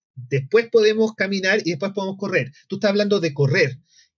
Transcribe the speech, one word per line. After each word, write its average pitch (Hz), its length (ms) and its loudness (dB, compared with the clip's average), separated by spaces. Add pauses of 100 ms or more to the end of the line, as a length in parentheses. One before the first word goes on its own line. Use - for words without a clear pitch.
(140)
después 139 560 0
podemos 220 440 2
caminar 196 500 0
y 160 60 -2
después 190 220 -4
podemos 196 240 -6
correr. 185 360 -4 (160)
Tú 196 80 -6
estás 196 140 0
hablando 202 300 0
de 165 120 -2
correr, 143 460 0 (400)